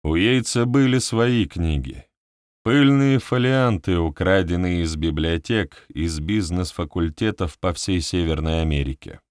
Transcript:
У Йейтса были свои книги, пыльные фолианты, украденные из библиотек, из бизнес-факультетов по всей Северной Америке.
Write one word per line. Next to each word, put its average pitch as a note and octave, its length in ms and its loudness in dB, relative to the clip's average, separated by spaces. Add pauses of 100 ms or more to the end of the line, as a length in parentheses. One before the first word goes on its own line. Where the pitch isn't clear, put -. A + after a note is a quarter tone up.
У E2 120 0
Йейтса A#2+ 500 2
были C3 320 2
свои A#2 500 0
книги, D2 580 -4 (580)
пыльные C#3 560 4
фолианты, B2 800 0
украденные F2 840 0
из D#2+ 140 -2
библиотек, D#2+ 920 -2
из D#2 300 -4
бизнес-факультетов F2 1400 -2
по F2+ 140 -2
всей F2+ 280 -2
Северной D#2+ 600 -2
Америке. C#2 680 -4